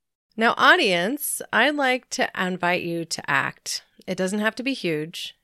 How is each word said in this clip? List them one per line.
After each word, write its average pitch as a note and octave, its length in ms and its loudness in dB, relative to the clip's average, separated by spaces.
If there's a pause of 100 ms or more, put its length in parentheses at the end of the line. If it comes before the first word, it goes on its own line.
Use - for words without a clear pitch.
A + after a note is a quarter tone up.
(360)
Now, A3+ 200 2
audience, B3 840 2 (100)
I'd C4 220 4
like B3+ 360 0
to - 200 -2 (100)
invite F3+ 420 0
you E3+ 220 -4
to - 240 -8
act. - 540 -2 (240)
It F#3 100 -4
doesn't F#3 220 -2
have G#3+ 160 -2
to B3 80 -8
be C4+ 120 -2
huge. D#3+ 680 -4